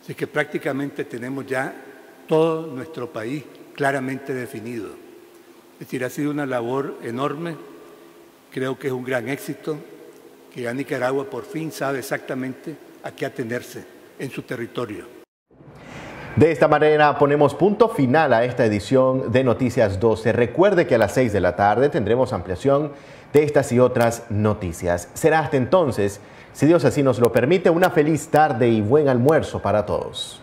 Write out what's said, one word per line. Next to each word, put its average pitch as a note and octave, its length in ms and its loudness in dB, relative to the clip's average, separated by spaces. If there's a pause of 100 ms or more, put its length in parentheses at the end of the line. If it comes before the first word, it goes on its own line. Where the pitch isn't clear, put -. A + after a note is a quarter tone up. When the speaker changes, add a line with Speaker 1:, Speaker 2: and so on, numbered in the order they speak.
Speaker 1:
Así D3 120 -12
que D3 120 -6
prácticamente C#3+ 760 -6
tenemos B2+ 400 -10
ya C3 280 -6 (540)
todo D#3+ 400 0
nuestro B2+ 420 -12
país A#2+ 360 -10 (280)
claramente C3+ 600 -4
definido. A2+ 560 -10 (840)
Es - 120 -20
decir, B2+ 160 -6
ha B2+ 60 -4
sido D3 220 -4
una D3 140 -4
labor B2+ 580 -4
enorme, D3 520 -6 (920)
creo C3 300 -6
que D3 80 -6
es B2+ 60 -4
un B2+ 100 -6
gran B2 240 -4
éxito, D3 500 -8 (760)
que B2+ 100 -12
ya A#2 120 -6
Nicaragua C3+ 560 -4
por A#2+ 140 -10
fin D#3+ 280 -8
sabe C#3 280 -4
exactamente C3 760 -8 (280)
a C3+ 80 -12
qué - 140 -8
atenerse A#2+ 600 -8 (320)
en C3+ 140 -10
su D3+ 120 -12
territorio. A2+ 640 -10 (1300)
Speaker 2:
De E3 160 6
esta D#3 160 2
manera D3+ 520 4
ponemos C#3+ 340 4
punto F#3+ 360 2
final C#3+ 440 2
a A#2 120 4
esta B2 200 0
edición C3 680 2
de B2+ 120 4
Noticias A2+ 560 2
doce. A2 320 2
Recuerde E3 560 2
que G#2 80 2
a - 20 4
las G#2 160 4
seis B2+ 200 2
de G2 80 2
la F2+ 140 2
tarde G#2 340 4
tendremos A#2+ 440 0
ampliación C3+ 600 -2 (380)
de D3 120 6
estas C#3+ 300 0
y A#2+ 60 4
otras A#2+ 520 2
noticias. F#2+ 840 -2
Será D#3+ 260 2
hasta C#3+ 180 -2
entonces, B2 600 0 (340)
si - 120 0
Dios D#3+ 200 6
así C#3 180 2
nos A#2+ 160 2
lo A#2 120 6
permite, F3 380 2
una E3+ 220 4
feliz D#3 380 0
tarde C#3 400 4
y A2 120 4
buen C#3 280 2
almuerzo B2 520 2
para G#2 240 0
todos. - 580 -8